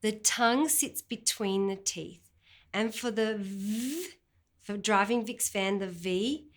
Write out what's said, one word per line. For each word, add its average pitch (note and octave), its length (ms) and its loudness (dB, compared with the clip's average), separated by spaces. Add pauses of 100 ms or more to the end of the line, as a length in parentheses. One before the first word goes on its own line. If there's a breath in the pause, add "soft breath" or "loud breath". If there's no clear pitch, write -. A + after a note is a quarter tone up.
the G#3+ 100 0
tongue A#3+ 560 2
sits - 340 0
between G3 640 0
the G3 100 -2
teeth, F3 520 -8 (440 soft breath)
and A3 200 0
for A#3+ 160 -4
the A3 300 0
V, G#3+ 680 -4 (540)
for G#3 140 -8
driving G#3 500 4
Vic's A3+ 220 -4
fan, G3 320 0
the F#3+ 80 -2
V, F#3 680 -2